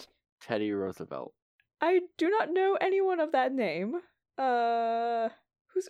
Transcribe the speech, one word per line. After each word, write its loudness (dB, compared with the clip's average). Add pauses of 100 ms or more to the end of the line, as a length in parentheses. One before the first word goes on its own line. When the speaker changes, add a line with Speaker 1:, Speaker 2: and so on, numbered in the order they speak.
(400)
Speaker 1:
Teddy -2
Roosevelt. -6 (480)
Speaker 2:
I 4 (160)
do 0
not 0
know 2
anyone 2
of 0
that 2
name. -2 (360)
Uh, 0 (440)
who's, -2